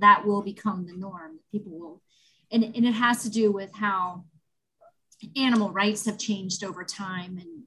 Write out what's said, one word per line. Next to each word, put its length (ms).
that 260
will 160
become 440
the 100
norm. 440
People 280
will, 240
and, 120
and 240
it 60
has 300
to 80
do 200
with 240
how 500
animal 380
rights 320
have 140
changed 440
over 220
time 540
and, 280